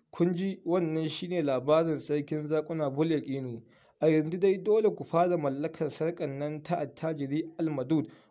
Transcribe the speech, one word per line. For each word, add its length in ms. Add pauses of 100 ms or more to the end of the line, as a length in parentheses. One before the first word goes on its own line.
(120)
"Kun 240
ji, 300
wannan 440
shi 180
ne 140
labarin 580
sarkin 480
zakuna 440
Bulyaqinu. 680 (400)
A 60
yanzu 320
dai 180
dole 380
ku 80
fara 340
mallakar 520
sarƙan 500
nan 240
ta 140
attajiri 840
Almadud 480 (240)